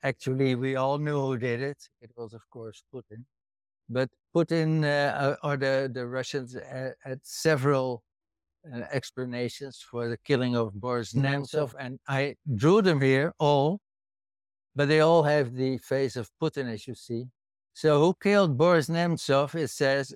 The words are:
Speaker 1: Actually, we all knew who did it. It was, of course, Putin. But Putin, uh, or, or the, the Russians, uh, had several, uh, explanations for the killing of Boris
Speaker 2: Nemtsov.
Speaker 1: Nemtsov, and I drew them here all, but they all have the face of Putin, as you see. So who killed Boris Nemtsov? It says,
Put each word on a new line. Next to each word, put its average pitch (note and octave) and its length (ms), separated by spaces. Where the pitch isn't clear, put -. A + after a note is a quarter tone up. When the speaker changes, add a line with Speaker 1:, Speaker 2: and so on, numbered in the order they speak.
Speaker 1:
Actually, C3 540
we C3 220
all C3+ 200
knew D3 220
who C3+ 180
did A#2+ 240
it. C#3+ 280
It A#2 140
was, A2+ 180
of A2+ 160
course, A2+ 320
Putin. A#2 320
But B2+ 200
Putin, D#3+ 520
uh, C#3+ 580
or, D3 80
or C#3+ 60
the, C3+ 360
the B2 140
Russians, B2+ 480
uh, C3 360
had C3+ 200
several, C3+ 800
uh, A#2+ 60
explanations B2 1000
for A#2+ 160
the A#2 100
killing B2+ 380
of A2+ 180
Boris A#2 400
Speaker 2:
Nemtsov. C#3 600
Speaker 1:
Nemtsov, - 40
and C3 300
I C#3 280
drew D#3 260
them E3 200
here C3+ 360
all, D3 420
but C#3+ 120
they D#3 140
all E3 220
have D3 300
the C3 240
face C3+ 380
of A#2 140
Putin, D3 320
as G#2+ 140
you A#2+ 80
see. A#2+ 300
So D3+ 260
who E3+ 220
killed G3 360
Boris E3 320
Nemtsov? D#3 640
It D#3 140
says, C#3 460